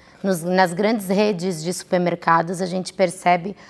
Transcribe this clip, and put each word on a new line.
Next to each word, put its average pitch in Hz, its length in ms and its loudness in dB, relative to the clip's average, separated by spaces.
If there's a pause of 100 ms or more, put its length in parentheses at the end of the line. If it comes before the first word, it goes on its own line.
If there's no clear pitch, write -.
(220)
nos, 185 220 -2
nas 180 300 4
grandes 202 340 -2
redes 185 560 0
de 175 80 -4
supermercados. 170 880 0
A 190 40 -4
gente 180 280 -6
percebe 180 640 0 (140)